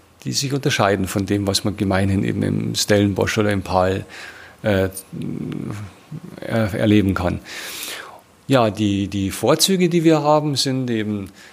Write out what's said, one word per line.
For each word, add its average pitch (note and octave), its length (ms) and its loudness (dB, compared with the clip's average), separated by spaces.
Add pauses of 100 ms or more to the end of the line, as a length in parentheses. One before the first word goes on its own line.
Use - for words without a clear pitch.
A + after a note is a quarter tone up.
(240)
die C3 100 -6
sich B2+ 200 -2
unterscheiden G#2 540 2
von G2 180 -2
dem, G2+ 220 0
was F#2+ 160 0
man G2+ 140 -2
gemeinhin G2 460 2
eben G#2 200 -2
im A2 320 -2
Stellenbosch G2+ 640 2
oder G#2 140 2
im G2+ 100 -2
Paarl, F#2+ 440 0 (560)
äh, F#2+ 280 2 (1500)
er-, A2 320 -2
erleben G#2 400 6
kann. F2+ 260 -2 (1080)
Ja, A#2+ 240 4
die, G2 360 0
die G2 220 -2
Vorzüge, F3 600 2
die E3+ 140 2
wir D#3 200 4
haben, D3+ 320 2
sind C3 340 -2
eben, G#2 400 -2 (240)